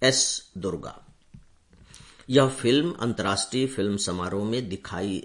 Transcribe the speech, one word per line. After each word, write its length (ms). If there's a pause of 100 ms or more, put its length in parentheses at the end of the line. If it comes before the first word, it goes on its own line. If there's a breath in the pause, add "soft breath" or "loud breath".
एस 540
दुर्गा। 480 (1200 loud breath)
यह 180
फिल्म 520
अंतर्राष्ट्रीय 680
फिल्म 300
समारोह 480
में 240
दिखाई 560